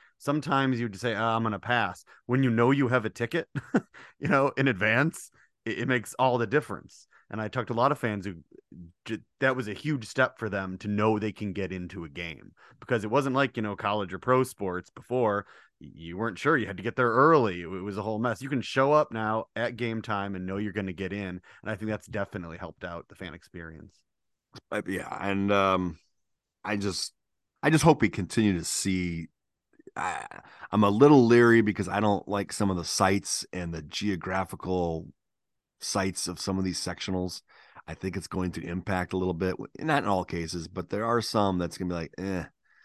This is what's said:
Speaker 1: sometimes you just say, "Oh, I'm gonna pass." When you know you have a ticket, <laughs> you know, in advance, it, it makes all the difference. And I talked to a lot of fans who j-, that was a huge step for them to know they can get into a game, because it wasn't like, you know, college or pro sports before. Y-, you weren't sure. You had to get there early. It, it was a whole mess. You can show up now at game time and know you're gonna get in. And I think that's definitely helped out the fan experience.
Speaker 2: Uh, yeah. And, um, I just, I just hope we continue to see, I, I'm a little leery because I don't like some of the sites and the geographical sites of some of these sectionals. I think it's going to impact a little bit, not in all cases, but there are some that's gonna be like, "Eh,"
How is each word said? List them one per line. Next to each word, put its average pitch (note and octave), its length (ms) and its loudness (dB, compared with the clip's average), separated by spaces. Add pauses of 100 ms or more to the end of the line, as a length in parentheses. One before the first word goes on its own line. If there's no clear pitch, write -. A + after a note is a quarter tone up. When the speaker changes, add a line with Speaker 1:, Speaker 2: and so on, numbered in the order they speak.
(200)
Speaker 1:
sometimes C3+ 600 0
you A#2+ 80 -2
just G2+ 140 -10
say, A#2 140 -2
"Oh, A2+ 200 0
I'm A2+ 80 0
gonna G#2+ 160 0
pass." A#2 460 -2 (220)
When C3 160 2
you B2 80 4
know A#2 180 6
you C#3 200 4
have A#2+ 160 2
a G#2+ 40 -2
ticket, - 440 -4
<laughs> - 200 -6 (460)
you - 80 -4
know, C#3 280 4
in C3+ 120 2
advance, A2+ 640 2 (340)
it, A2 140 -4
it A#2+ 80 -4
makes B2 260 -2
all B2 240 2
the A#2 100 0
difference. - 600 -4 (240)
And A2 100 -6
I G#2+ 60 -4
talked A#2 220 -6
to B2 40 -4
a - 20 -4
lot B2+ 160 4
of D3 60 -2
fans G#2 300 -4
who F#2 80 -8 (720)
j-, A2+ 120 -6 (220)
that C3+ 160 2
was A#2+ 120 -4
a G#2+ 60 -6
huge C#3 320 -4
step - 320 0
for A2+ 100 -4
them F#2+ 300 -4
to G2+ 100 -10
know G#2+ 300 2
they G#2 140 -2
can G2+ 220 -8
get F#2 180 -4
into F2+ 320 -8
a D#2+ 60 -12
game, C#2+ 420 -12 (280)
because A2+ 240 -2
it G#2+ 60 -4
wasn't C3+ 260 0
like, C3+ 220 0
you A2+ 60 -2
know, G#2 120 -4
college G2+ 380 -4
or F#2 60 -8
pro B2+ 240 2
sports F2+ 480 -6
before. A2+ 560 -2 (340)
Y-, D2 140 -18
you E2+ 220 -12
weren't G#2+ 200 -4
sure. D#3 180 2
You A2 120 0
had F#2+ 100 -8
to F#2+ 60 -8
get A2+ 120 -4
there B2 140 4
early. A#2+ 520 6
It, E2+ 60 -8
it F#2 140 -6
was G2 160 -6
a G#2 60 -4
whole G#2+ 160 -2
mess. A#2 240 -2
You C3+ 60 -8
can C3+ 120 -2
show C3+ 320 2
up D3+ 180 4
now A2 340 -2 (100)
at A#2 200 -2
game A2+ 280 -4
time G2 320 -2
and F#2 100 -6
know F#2+ 120 -4
you're G#2 140 -4
gonna F#2+ 220 -4
get F2+ 200 -6
in. F#2 280 -8 (220)
And G#2+ 80 -6
I G#2+ 40 -4
think G#2+ 140 -6
that's G#2+ 160 -4
definitely F2 540 -8
helped E2+ 240 -14
out E2+ 260 -10
the E2 60 -20
fan F2 180 -12
experience. D#2+ 680 -18 (720)
Speaker 2:
Uh, G#2+ 140 -4
yeah. F#2 340 -8
And, G2 320 0
um, F#2 460 2 (680)
I G#2 140 -4
just, G2 340 -4 (520)
I D3 80 2
just D#3 120 4
hope D#3+ 200 6
we G#2 60 4
continue G2+ 500 0
to D#2+ 40 -6
see, F2 640 -2 (640)
I, - 320 -6 (440)
I'm G#2+ 120 4
a G2+ 80 6
little C3+ 340 10
leery A#2 360 10
because G#2 280 0
I G2 120 0
don't G#2 260 2
like G2+ 260 -4
some G2+ 160 2
of F2+ 80 0
the E2+ 80 -4
sites - 640 0
and E2+ 220 -6
the D#2+ 80 -8
geographical F2+ 1300 -4 (760)
sites F#2+ 460 -2
of F2+ 120 -8
some F#2+ 180 -2
of F#2+ 60 0
these F2+ 160 -4
sectionals. F#2 640 -6 (440)
I D#2+ 80 -10
think F#2 240 -8
it's F2+ 100 -10
going F2+ 260 -4
to E2+ 120 -10
impact F2+ 480 -4
a F#2+ 40 0
little F#2 180 0
bit, F2+ 200 -2 (220)
not D3 240 0
in G2+ 80 -2
all F#2+ 140 2
cases, E2 440 -6
but F#2 220 -8
there G#2+ 160 -2
are A#2 160 2
some G2 380 2
that's E2+ 180 -4
gonna F2+ 120 -4
be F2 60 -4
like, E2+ 220 -6
"Eh," F#2 280 -4 (400)